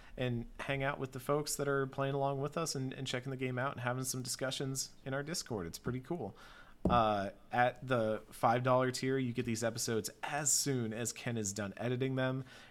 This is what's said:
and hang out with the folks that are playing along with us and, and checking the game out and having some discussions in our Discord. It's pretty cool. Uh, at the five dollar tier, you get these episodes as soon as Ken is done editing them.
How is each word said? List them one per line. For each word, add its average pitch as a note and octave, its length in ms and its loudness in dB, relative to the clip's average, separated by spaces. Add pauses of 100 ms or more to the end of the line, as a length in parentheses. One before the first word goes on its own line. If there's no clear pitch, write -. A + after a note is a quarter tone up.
(160)
and A#2+ 280 0 (160)
hang C#3 220 0
out C#3+ 160 0
with C3+ 140 -4
the C3 80 -6
folks D3 360 0
that C#3+ 120 0
are C#3 180 2
playing C#3 280 -2
along C#3 260 2
with D3 160 -2
us E3 180 0
and, C3 200 -2
and C3+ 120 -6
checking B2+ 240 -2
the C3+ 60 -4
game B2+ 220 -2
out C3+ 140 0
and - 80 -8
having B2+ 240 0
some C3 180 -4
discussions C3+ 680 -2 (140)
in C3+ 100 -4
our C#3 80 -2
Discord. C3 440 -4
It's E2 120 -8
pretty B2 220 -2
cool. F3+ 360 -6 (520)
Uh, G#2+ 400 6 (240)
at B2 340 2
the A2 340 2 (120)
five B2 300 4
dollar B2+ 280 6
tier, C3 280 0
you B2+ 140 0
get A#2+ 140 0
these A2+ 180 0
episodes A2+ 460 0 (120)
as D3 300 0
soon B2 400 2
as A2+ 200 -2
Ken A#2+ 240 -4
is G2+ 160 -2
done G2+ 240 -4
editing B2+ 400 0
them. C3 280 0 (260)